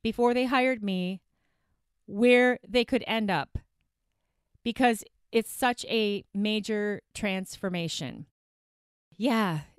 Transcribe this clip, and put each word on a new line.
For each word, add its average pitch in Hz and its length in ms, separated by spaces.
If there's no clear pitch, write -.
before 240 300
they 254 140
hired 254 360
me 185 380
where 247 520
they 233 160
could 233 220
end 214 240
up 156 280
because 233 420
it's 226 180
such - 360
a 208 380
major 208 680
transformation. 180 1120
Yeah, 208 440